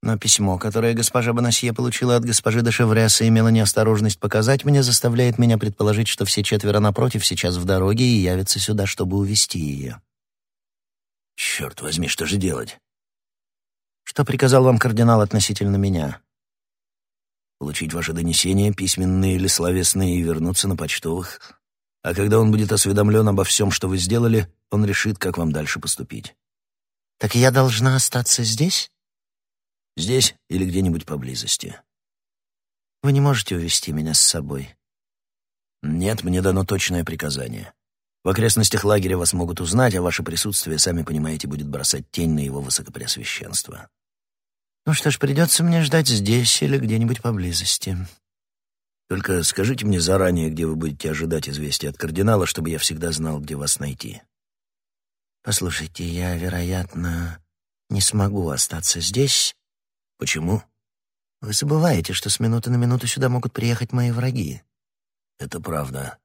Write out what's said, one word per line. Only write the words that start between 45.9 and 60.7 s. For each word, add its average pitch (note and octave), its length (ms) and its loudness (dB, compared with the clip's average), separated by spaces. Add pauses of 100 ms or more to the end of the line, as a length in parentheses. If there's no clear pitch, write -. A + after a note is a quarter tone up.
здесь A#2 540 2
или C#3+ 160 0
где-нибудь A#2 440 0
поблизости". F2+ 760 -4 (1160)
"Только F#2 300 -2
скажите A2+ 420 -2
мне G2 140 2
заранее, F2+ 500 2
где D#2+ 160 -4
вы D#2+ 100 -2
будете D#2 360 -6
ожидать D#2+ 360 -4
известия C#2+ 440 -6
от C#2+ 60 -12
кардинала, F#2+ 500 0
чтобы E2 240 -4
я D#2 80 -6
всегда E2 320 -4
знал, D#2 280 -4
где D2 160 -10
вас C#2+ 240 -4
найти". - 440 -10 (1200)
"Послушайте, F2+ 600 -6
я, F2 320 -4
вероятно, F2 1040 -6 (500)
не G2+ 120 -2
смогу G2 480 0
остаться D#2+ 520 -4
здесь". A2+ 540 0 (600)
"Почему?" E2+ 460 -2 (800)